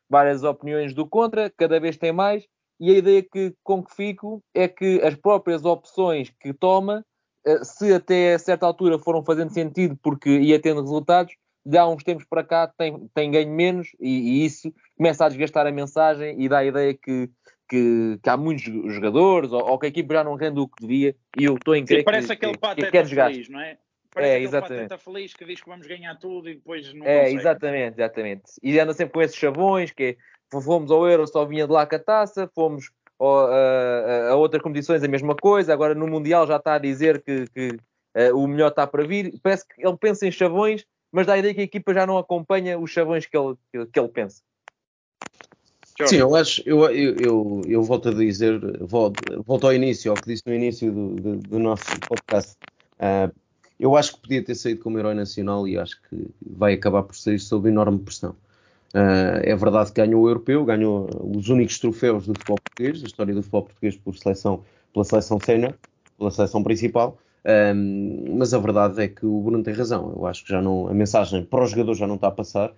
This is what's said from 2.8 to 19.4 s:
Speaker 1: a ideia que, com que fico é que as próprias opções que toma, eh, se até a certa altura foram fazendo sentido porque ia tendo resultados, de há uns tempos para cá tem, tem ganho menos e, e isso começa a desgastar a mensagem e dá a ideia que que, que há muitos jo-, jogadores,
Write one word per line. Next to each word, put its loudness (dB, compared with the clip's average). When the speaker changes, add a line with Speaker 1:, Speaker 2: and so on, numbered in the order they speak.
Speaker 1:
a 8
ideia 4
que, -6
com -2
que -20
fico -10
é 2
que 0
as 2
próprias 0
opções -2
que -10
toma, 0
eh, 4
se -2
até 4
a -2
certa 0
altura 2
foram -2
fazendo 0
sentido -2
porque -2
ia 4
tendo 0
resultados, 0
de 2
há 6
uns -4
tempos -6
para -2
cá -2
tem, -6
tem 0
ganho 2
menos -2
e, 0
e 2
isso -8
começa 2
a 4
desgastar -2
a -2
mensagem -2
e -2
dá 2
a 2
ideia 0
que -6
que, 2
que -2
há 2
muitos -4
jo-, -8
jogadores, 2